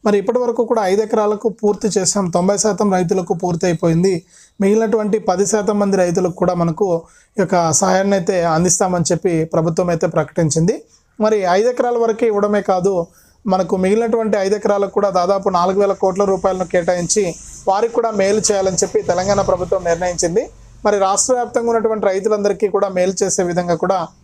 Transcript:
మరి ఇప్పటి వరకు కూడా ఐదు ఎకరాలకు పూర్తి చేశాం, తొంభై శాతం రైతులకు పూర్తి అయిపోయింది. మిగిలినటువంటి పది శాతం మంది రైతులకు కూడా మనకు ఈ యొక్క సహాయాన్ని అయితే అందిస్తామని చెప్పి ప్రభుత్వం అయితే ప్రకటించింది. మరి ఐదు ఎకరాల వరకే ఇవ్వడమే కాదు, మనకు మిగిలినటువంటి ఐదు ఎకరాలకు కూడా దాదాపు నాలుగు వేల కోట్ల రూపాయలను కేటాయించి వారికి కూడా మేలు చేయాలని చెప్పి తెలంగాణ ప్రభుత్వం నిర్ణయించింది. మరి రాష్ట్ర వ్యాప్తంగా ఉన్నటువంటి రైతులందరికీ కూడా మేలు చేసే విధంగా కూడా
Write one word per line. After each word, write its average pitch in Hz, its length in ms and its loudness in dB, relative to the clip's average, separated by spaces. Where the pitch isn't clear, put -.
మరి 208 140 2
ఇప్పటి 226 220 -2
వరకు 233 280 -2
కూడా 226 200 -2
ఐదు 202 160 2
ఎకరాలకు 214 420 0
పూర్తి 208 340 0
చేశాం, 190 280 0
తొంభై 190 260 2
శాతం 208 340 0
రైతులకు 180 360 -2
పూర్తి 175 260 -2
అయిపోయింది. 170 440 2
మిగిలినటువంటి 214 560 2
పది 185 220 0
శాతం 208 300 0
మంది 196 200 2
రైతులకు 180 400 0
కూడా 180 200 2
మనకు 170 240 0
ఈ - 40 -2
యొక్క 180 140 0
సహాయాన్ని 196 380 2
అయితే 185 180 0
అందిస్తామని 180 560 0
చెప్పి 175 220 0
ప్రభుత్వం 170 400 0
అయితే 175 200 -2
ప్రకటించింది. 160 600 0
మరి 214 140 2
ఐదు 233 140 2
ఎకరాల 240 320 -2
వరకే 226 260 0
ఇవ్వడమే 208 400 0
కాదు, 185 240 0
మనకు 185 300 0
మిగిలినటువంటి 220 640 0
ఐదు 196 160 0
ఎకరాలకు 202 360 0
కూడా 202 220 2
దాదాపు 190 300 0
నాలుగు 190 240 2
వేల 202 200 2
కోట్ల 190 300 0
రూపాయలను 185 400 -2
కేటాయించి 180 520 0
వారికి 220 300 0
కూడా 226 120 0
మేలు 202 280 2
చేయాలని 190 340 0
చెప్పి 208 180 0
తెలంగాణ 196 300 0
ప్రభుత్వం 180 400 -2
నిర్ణయించింది. 175 520 -2
మరి 208 100 2
రాష్ట్ర 196 300 0
వ్యాప్తంగా 233 360 -2
ఉన్నటువంటి 220 400 0
రైతులందరికీ 202 640 0
కూడా 196 200 0
మేలు 185 260 0
చేసే 190 280 0
విధంగా 175 340 -2
కూడా 185 160 2